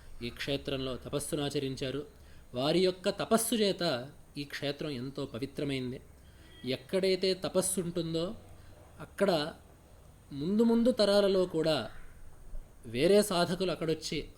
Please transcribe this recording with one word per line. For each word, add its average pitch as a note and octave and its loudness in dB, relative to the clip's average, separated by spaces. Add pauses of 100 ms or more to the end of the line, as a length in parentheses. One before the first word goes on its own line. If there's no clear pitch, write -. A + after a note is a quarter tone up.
(240)
ఈ A#2+ -4
క్షేత్రంలో C3+ -4
తపస్సును C#3+ -4
ఆచరించారు. C3+ -4 (480)
వారి D3 2
యొక్క F3+ 2
తపస్సు A3 2
చేత F3 0 (300)
ఈ C#3+ -6
క్షేత్రం D3 -6
ఎంతో C3+ -6
పవిత్రమైంది. C3 -4 (640)
ఎక్కడైతే F#3+ 0
తపస్సు F#3 0
ఉంటుందో E3+ -2 (640)
అక్కడ E3 0 (800)
ముందు E3+ 2
ముందు A#3 6
తరాలలో G3 6
కూడా D#3 0 (960)
వేరే D3+ 4
సాధకులు F3+ 0
అక్కడొచ్చి D#3+ -4 (100)